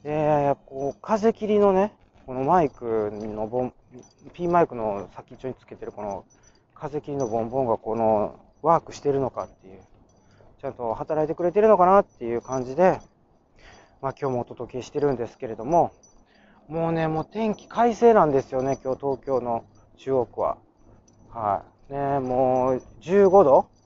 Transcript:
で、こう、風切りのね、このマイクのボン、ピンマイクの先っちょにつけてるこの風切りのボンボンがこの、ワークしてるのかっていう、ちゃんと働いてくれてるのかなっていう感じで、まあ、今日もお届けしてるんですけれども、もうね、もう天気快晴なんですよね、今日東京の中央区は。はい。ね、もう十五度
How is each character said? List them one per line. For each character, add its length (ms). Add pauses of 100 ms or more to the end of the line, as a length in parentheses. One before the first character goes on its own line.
で、 500 (120)
こ 280
う、 60
風 320
切 140
り 120
の 140
ね、 220 (320)
こ 80
の 100
マ 180
イ 60
ク 420
の 360
ボ 160
ン、 100 (640)
ピ 100
ン 80
マ 80
イ 60
ク 80
の 420
先 200
っ 20
ち 80
ょ 20
に 60
つ 100
け 120
て 100
る 60
こ 100
の 240 (480)
風 260
切 120
り 40
の 120
ボ 120
ン 80
ボ 140
ン 40
が 120
こ 180
の、 420 (220)
ワ 180
ー 60
ク 100
し 60
て 100
る 100
の 100
か 140
っ 40
て 200
い 60
う、 60 (800)
ち 60
ゃ 20
ん 60
と 180
働 320
い 40
て 60
く 100
れ 80
て 100
る 60
の 100
か 80
な 140
っ 40
て 220
い 100
う 60
感 240
じ 100
で、 240 (1000)
ま 100
あ、 60
今 140
日 60
も 60
お 20
届 300
け 80
し 80
て 100
る 120
ん 40
で 100
す 100
け 120
れ 80
ど 80
も、 260 (800)
も 220
う 20
ね、 160
も 140
う 20
天 320
気 100
快 300
晴 180
な 120
ん 40
で 120
す 100
よ 100
ね、 180
今 140
日 60
東 180
京 220
の 240 (320)
中 160
央 140
区 140
は。 160 (720)
は 340 (260)
い。 20
ね、 280
も 540
う 80 (180)
十 280
五 140
度 240 (200)